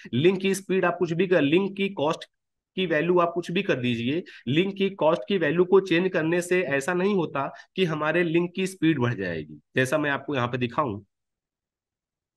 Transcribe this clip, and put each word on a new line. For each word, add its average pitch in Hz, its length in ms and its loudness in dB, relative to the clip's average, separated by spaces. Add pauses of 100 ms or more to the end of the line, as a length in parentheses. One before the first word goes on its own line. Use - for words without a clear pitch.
(140)
लिंक 180 260 4
की 196 140 0
स्पीड 185 300 0
आप 175 140 0
कुछ 170 140 -2
भी 165 140 0
कर, 170 140 4
लिंक 180 360 2
की 196 120 -2
कॉस्ट 160 360 -2 (520)
की 185 100 -2
वैल्यू 165 320 2
आप 170 160 2
कुछ 175 160 -6
भी 185 120 0
कर 175 180 0
दीजिए, 123 420 -2 (260)
लिंक 185 280 0
की 196 140 0
कॉस्ट 165 380 0
की 202 100 0
वैल्यू 165 260 2
को 190 160 6
चेंज 185 320 2
करने 170 300 0
से 180 200 0
ऐसा 139 320 -2
नहीं 190 200 0
होता 151 320 -2 (300)
कि 190 80 2
हमारे 160 380 0
लिंक 175 340 0
की 190 100 -2
स्पीड 165 320 0
बढ़ 120 160 2
जाएगी। 82 460 -6 (160)
जैसा 131 220 0
मैं 147 120 -2
आपको 139 240 -4
यहाँ 120 140 0
पे 127 100 -4
दिखाऊं, 120 420 -2 (1400)